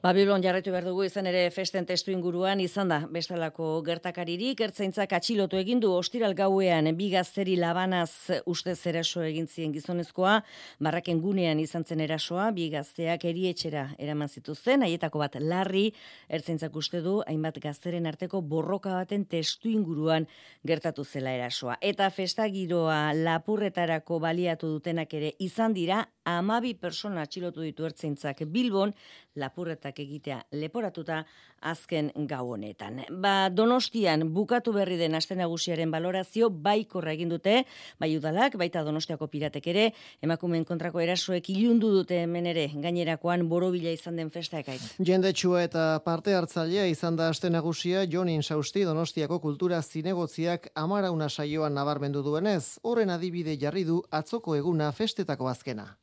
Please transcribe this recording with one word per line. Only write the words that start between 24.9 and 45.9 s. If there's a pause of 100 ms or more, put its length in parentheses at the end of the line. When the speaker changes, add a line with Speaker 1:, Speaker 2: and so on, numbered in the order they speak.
Speaker 1:
ere
izan
dira, (180)
hamabi
pertsona
atxilotu
ditu
ertzaintzak
Bilbon, (420)
lapurretak
egitea (100)
leporatuta (400)
azken (180)
gau (100)
honetan. (200)
Ba,
Donostian
bukatu
berri
den
aste
nagusiaren
balorazio
baikorra
egin
dute, (380)
bai
udalak,
baita
Donostiako
piratek
ere, (360)
emakumeen
kontrako
erasoek
ilundu
dute
hemen
ere,
gainerakoan
borobila
izan
den
festa,
Ekaitz.
Speaker 2:
Jendetsua
eta (200)